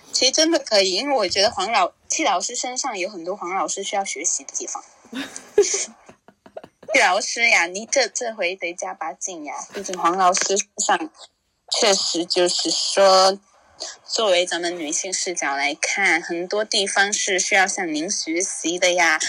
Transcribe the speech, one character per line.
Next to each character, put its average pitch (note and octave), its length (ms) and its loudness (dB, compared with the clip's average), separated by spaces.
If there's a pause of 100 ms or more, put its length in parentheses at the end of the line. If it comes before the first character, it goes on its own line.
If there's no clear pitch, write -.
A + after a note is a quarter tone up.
(100)
其 - 140 2
实 C4 60 4
真 D#4+ 200 4
的 D#4+ 80 4
可 G3+ 220 2
以， F#3+ 100 2
因 A#3 180 -2
为 C#4 60 2
我 G#3 100 2
觉 F#3+ 160 0
得 G#3+ 80 4
黄 G3+ 220 -2
老-， A#3 180 2 (200)
戚 D#4 160 -2
老 G3 160 2
师 A#3+ 120 -6
身 B3+ 240 -6
上 A#3 220 -6
有 F3+ 100 -4
很 F#3 140 -12
多 F3+ 100 -4
黄 F#3+ 220 -6
老 E3 100 -2
师 G3 160 -6
需 G3 140 -6
要 G3 80 0
学 E3+ 220 -6
习 - 180 -4
的 - 100 -18
地 - 140 -8
方。 - 160 -10 (280)
<laughs> C4+ 120 -8 (1700)
戚 - 80 4
老 G3+ 220 4
师 A#3 260 -2
呀， F#3+ 180 4
你 F#3+ 200 -6
这， A#3 240 2
这 A3+ 240 -6
回 F#3+ 240 -4
得 F3 160 -8
加 F#3 200 -8
把 F3 200 -8
劲 E3+ 320 -10
呀！ C3+ 80 -10 (200)
毕 G#3 80 -8
竟 F#3+ 160 -8
黄 F3 200 2
老 F#3 160 6
师 G3 240 0
身 - 100 -2 (180)
上 F#3+ 240 0 (640)
确 G3+ 220 4
实 - 320 -2
就 F3+ 240 2
是 E3+ 200 -2
说， F#3+ 680 4 (640)
作 A3 280 0
为 F3+ 140 4
咱 F3 140 -4
们 F3 180 -4
女 D3+ 140 -6
性 F#3+ 220 -4
视 F#3 200 -2
角 C#3+ 220 -4
来 C#3+ 200 -2
看， F3 460 0
很 F3 240 -6
多 G#3 200 -2
地 G3+ 200 0
方 G3+ 280 2
是 G3 260 0
需 - 160 0
要 F#3+ 100 6
向 F#3 280 -2
您 D#3+ 180 -2
学 E3 300 -2
习 A#3+ 360 -4
的 F3+ 140 2
呀， E3 260 4 (120)